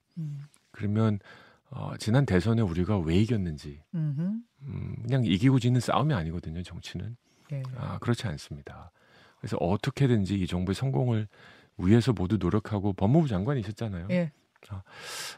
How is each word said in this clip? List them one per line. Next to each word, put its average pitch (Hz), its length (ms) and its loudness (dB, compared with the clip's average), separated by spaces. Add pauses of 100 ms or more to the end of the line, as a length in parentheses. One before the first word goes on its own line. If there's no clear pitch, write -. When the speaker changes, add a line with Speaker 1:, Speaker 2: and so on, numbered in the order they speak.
(200)
Speaker 1:
음. 147 220 -10 (300)
Speaker 2:
그러면, 104 460 0 (540)
어, 101 260 -8
지난 123 300 2
대선에 104 340 4
우리가 90 380 0
왜 80 160 2
이겼는지, 90 680 0 (140)
Speaker 1:
음흠. 151 260 -2 (460)
Speaker 2:
음, 92 340 -8
그냥 120 240 0
이기고 123 340 4
지는 123 200 4
싸움이 139 340 2
아니거든요, 82 480 -4
정치는. 92 560 -10 (360)
Speaker 1:
예. 135 100 -8 (120)
Speaker 2:
아, 98 240 -6
그렇지 117 280 0
않습니다. - 640 -12 (480)
그래서 - 180 -6
어떻게든지 101 840 2
이 90 80 0
정부의 90 280 0
성공을 123 520 0 (500)
위해서 110 360 6
모두 92 240 2
노력하고, 98 560 0
법무부 135 340 4
장관이셨잖아요. 104 840 -4
Speaker 1:
예. 175 200 0 (380)
Speaker 2:
아, 95 140 -12 (540)